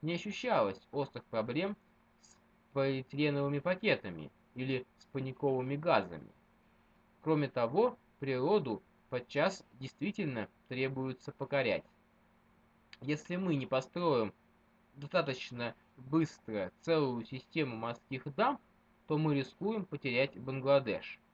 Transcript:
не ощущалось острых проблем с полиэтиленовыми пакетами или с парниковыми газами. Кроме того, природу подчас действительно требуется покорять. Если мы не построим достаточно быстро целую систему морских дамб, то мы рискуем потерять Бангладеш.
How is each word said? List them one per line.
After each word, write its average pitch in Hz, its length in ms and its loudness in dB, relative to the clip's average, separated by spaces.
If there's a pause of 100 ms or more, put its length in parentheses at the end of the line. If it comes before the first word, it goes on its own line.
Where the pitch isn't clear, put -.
не 165 120 -2
ощущалось 175 640 0 (100)
острых 135 360 -4
проблем 127 500 -2 (460)
с - 140 -20 (360)
полиэтиленовыми 139 880 0
пакетами 143 720 -2 (220)
или 131 300 -2 (140)
с - 80 -20
парниковыми 131 720 -2
газами. 92 560 0 (920)
Кроме 151 260 4
того, 165 480 2 (220)
природу 135 640 2 (280)
подчас 143 540 0 (100)
действительно 135 760 -4 (200)
требуется 131 600 -4
покорять. 131 540 0 (1160)
Если 147 360 -4
мы 185 180 0
не 127 120 -2
построим 131 680 0 (600)
достаточно 135 800 -4 (220)
быстро 127 840 -2
целую 135 440 0
систему 131 520 -4
морских 120 580 -8
дамб, 135 260 0 (460)
то 151 120 0
мы 151 180 2
рискуем 190 480 -2
потерять 135 520 0
Бангладеш. 131 840 2 (140)